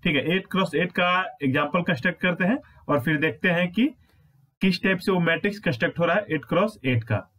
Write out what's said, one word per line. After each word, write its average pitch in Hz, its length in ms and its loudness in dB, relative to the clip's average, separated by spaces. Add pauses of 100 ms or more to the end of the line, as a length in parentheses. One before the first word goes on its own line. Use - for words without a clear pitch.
ठीक 165 120 0
है, 143 200 0
eight 190 160 -4
cross 190 240 0
एट 175 160 0
का 180 520 0
example 143 380 0
construct 170 400 -2
करते 180 220 0
हैं 220 140 2 (320)
और 143 100 2
फिर 151 180 0
देखते 156 320 0
हैं 175 220 0
कि 226 160 2 (720)
किस 185 220 2
type 190 140 0
से 196 140 -2
वो 185 80 2
matrix 170 400 0
construct 156 400 -4
हो 170 60 2
रहा 165 100 2
है 208 160 0
eight 156 140 -4
cross 165 400 -2
eight 120 180 0
का। - 360 -4